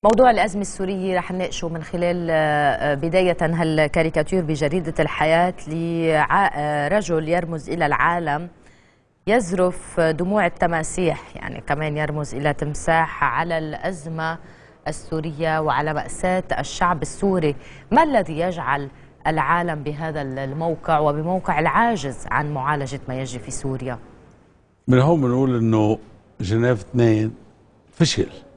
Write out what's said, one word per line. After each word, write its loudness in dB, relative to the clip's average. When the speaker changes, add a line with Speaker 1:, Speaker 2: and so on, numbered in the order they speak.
Speaker 1:
موضوع 6
الأزمة 0
السورية -2
رح -4
نناقشه -4
من -6
خلال، -2
آه، 2
بداية 2
هالكاريكاتير 2
بجريدة -2
الحياة 2
لع-، 2
آه، -2
رجل 0
يرمز -2
إلى 0
العالم 0
يزرف 0
دموع 2
التماسيح، -2
يعني -12
كمان -2
يرمز -4
إلى 0
تمساح 0
على 0
الأزمة -6
السورية -2
وعلى 0
مأساة -2
الشعب -2
السوري. 0
ما 6
الذي 0
يجعل -2
العالم 0
بهذا -6
الموقع -2
وبموقع 0
العاجز 2
عن -2
معالجة -2
ما -6
يجري -8
في -12
سوريا؟ -6
Speaker 2:
من 6
هون 4
بنقول 2
إنه 4
جنيف 2
اثنين 2
فشل 0